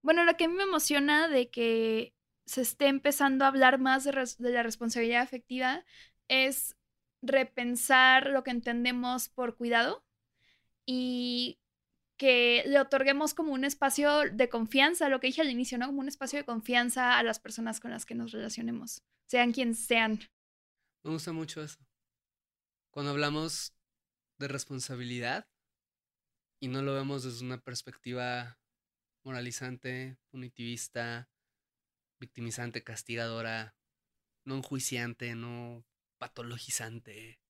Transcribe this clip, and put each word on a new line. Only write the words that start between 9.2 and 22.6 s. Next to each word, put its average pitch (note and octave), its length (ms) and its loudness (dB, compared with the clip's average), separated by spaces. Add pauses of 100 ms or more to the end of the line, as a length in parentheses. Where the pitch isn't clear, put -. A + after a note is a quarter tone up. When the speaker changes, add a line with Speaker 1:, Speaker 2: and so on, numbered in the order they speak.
Speaker 1:
por B3 260 -4
cuidado A#3+ 480 0 (800)
y B3 760 -2 (580)
que A#3+ 480 6
le C#4 140 6
otorguemos C#4 560 2
como D#4 180 -2
un C4 120 0
espacio C#4+ 560 2 (100)
de A#3+ 180 2
confianza, C4+ 600 2
lo C4 100 2
que C4 80 0
dije C4+ 140 0
al D4 100 2
inicio, B3 260 -2
¿no? A#3+ 80 -2
Como C#4 140 -4
un C4+ 80 -4
espacio C#4 320 -6
de C#4+ 60 -8
confianza B3 760 2
a A#3+ 40 2
las A3+ 160 0
personas A3 400 -8
con A#3+ 120 -12
las A#3 160 -10
que A#3 80 -12
nos A#3 160 -8
relacionemos, A3+ 720 -8 (240)
sean A#3+ 240 4
quien A#3 240 0
sean. A3+ 460 0 (840)
Speaker 2:
Me D#3 80 -8
gusta D#3+ 220 -6
mucho D#3+ 280 -8
eso. D3+ 160 -14 (1120)